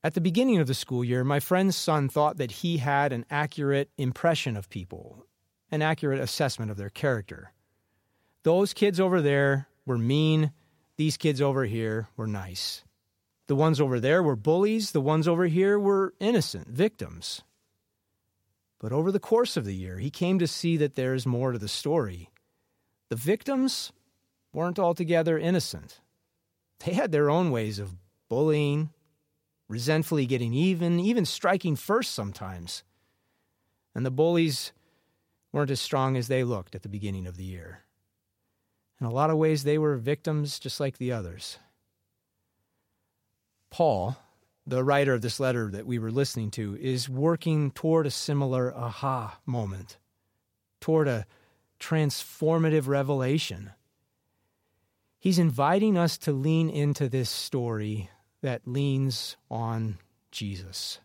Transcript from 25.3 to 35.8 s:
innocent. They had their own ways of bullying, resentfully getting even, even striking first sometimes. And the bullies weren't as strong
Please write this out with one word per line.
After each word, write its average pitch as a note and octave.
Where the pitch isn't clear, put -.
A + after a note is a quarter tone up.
innocent. D#3
They F3
had G#3
their D3
own E3+
ways G#2+
of F#2+
bullying, D3+
resentfully C#3+
getting A#2+
even, E3+
even G#3
striking F3+
first -
sometimes. F#2
And A#2+
the C3
bullies D#3+
weren't C#3+
as B2+
strong C3